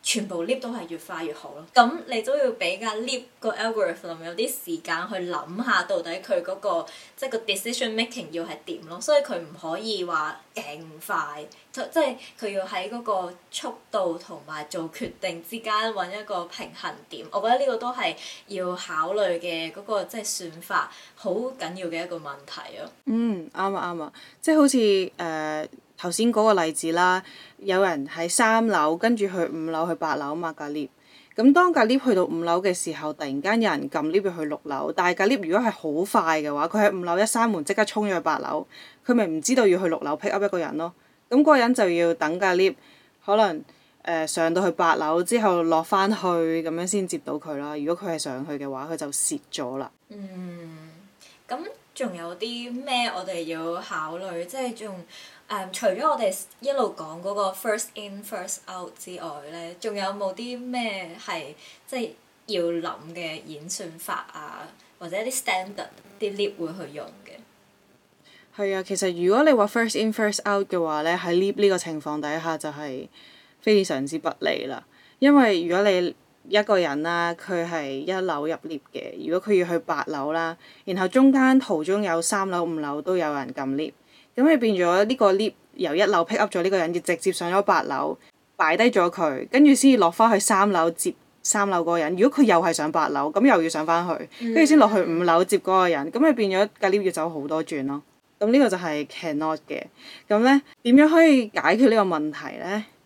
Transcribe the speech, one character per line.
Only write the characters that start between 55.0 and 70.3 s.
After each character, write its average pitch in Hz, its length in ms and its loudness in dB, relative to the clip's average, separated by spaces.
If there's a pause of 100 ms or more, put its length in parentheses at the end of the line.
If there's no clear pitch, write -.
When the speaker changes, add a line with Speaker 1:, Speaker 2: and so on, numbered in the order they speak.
Speaker 1:
誒， 190 220 -6
除 - 160 -6
咗 240 220 0
我 285 80 2
哋 202 260 -2 (160)
一 269 140 -4
路 - 240 0
講 160 240 -14
嗰 196 120 -6
個 196 180 0
first 220 440 -4
in 202 280 -14
first 196 340 -10 (120)
out 180 280 -12
之 180 200 -16
外 - 80 -12 (260)
呢， 170 280 -14
仲 214 160 -6
有 196 120 -4
冇 196 280 -4
啲 247 240 -10
咩 220 520 -6 (120)
係， 151 300 -10 (320)
即 262 120 -12
係， 233 120 -6 (380)
要 180 160 -2
諗 165 300 -4 (200)
嘅 160 320 -10
演 156 240 -16
算 180 200 -10 (100)
法 - 340 -8
啊， 156 340 -14 (320)
或 170 100 -12
者 175 120 -8
一 233 80 -4
啲 - 140 -6
standard 190 440 -4 (320)
啲 202 160 -4
lift 202 220 -4
會 170 280 -8
去 147 80 -16
用 147 120 -12 (200)
嘅？ - 120 -20 (1200)
Speaker 2:
係 196 180 0
啊， 190 80 -4
其 190 120 -4
實 175 300 0
如 190 80 6
果 269 100 6
你 311 80 8
話 214 160 6
first 226 360 0
in 220 100 2
first 208 260 0 (100)